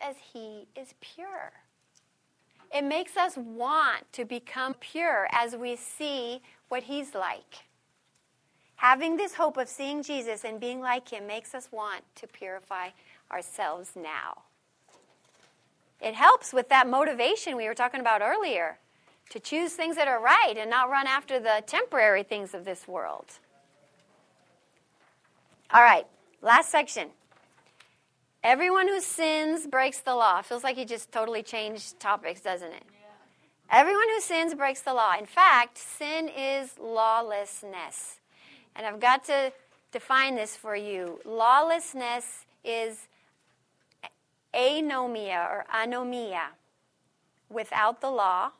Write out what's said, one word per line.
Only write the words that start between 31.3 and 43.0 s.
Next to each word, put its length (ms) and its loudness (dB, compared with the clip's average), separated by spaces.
changed 600 -10
topics, 400 -4
doesn't 320 -8
it? 180 -20
Yeah. 160 -20
"Everyone 400 6
who 100 0
sins 340 -2
breaks 280 -2
the 120 -4
law. 200 2
In 120 -4
fact, 520 6
sin 500 -6
is 500 -6
lawlessness." 1400 -2
And 100 -8
I've 140 -8
got 260 4
to 280 0
define 440 2
this 220 -6
for 180 -8
you. 480 -6
Lawlessness 1200 2
is 440 -6